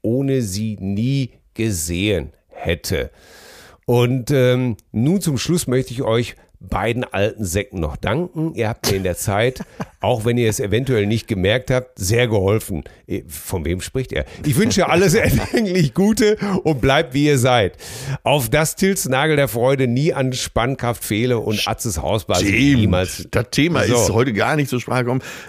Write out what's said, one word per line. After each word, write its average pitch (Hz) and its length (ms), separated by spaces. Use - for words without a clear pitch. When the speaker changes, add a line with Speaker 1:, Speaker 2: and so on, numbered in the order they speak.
Speaker 1:
ohne 131 400
sie 107 360
nie 117 520
gesehen 87 800
hätte. - 600
Und, 120 460
ähm, 127 440
nun 151 300
zum 139 160
Schluss - 280
möchte 127 280
ich 127 80
euch 113 340
beiden 110 440
alten 104 400
Säcken 95 340
noch 73 180
danken. 160 600
Ihr 110 120
habt - 220
mir 98 60
in 95 80
der 90 120
Zeit, 110 440
<laughs> - 200
auch 110 240
wenn 120 120
ihr 117 140
es - 80
eventuell 110 480
nicht 107 220
gemerkt 104 420
habt, 127 300
sehr 117 260
geholfen. 101 560
Von 80 360
wem 87 160
spricht - 320
er? 73 120
Ich 135 120
wünsche 165 320
alles 175 260
<laughs> - 0
erdenklich 180 800
Gute 208 420
und 147 180
bleibt, 135 320
wie 143 120
ihr 147 120
seid. 120 380
Auf 123 260
dass 151 240
Tills 190 340
Nagel 143 280
der 139 120
Freude 131 380
nie 135 260
an 131 200
Spannkraft 120 720
fehle 117 340
und 104 300
Atzes 110 340
Hausbase 95 440
Speaker 2:
Stimmt. 101 120
Speaker 1:
niemals. 98 720
Speaker 2:
Das 113 220
Thema 143 320
Speaker 1:
So. 117 100
Speaker 2:
ist 117 160
heute 120 220
gar 113 240
nicht 143 120
zur 123 120
Sprache 120 240
gekommen. 127 180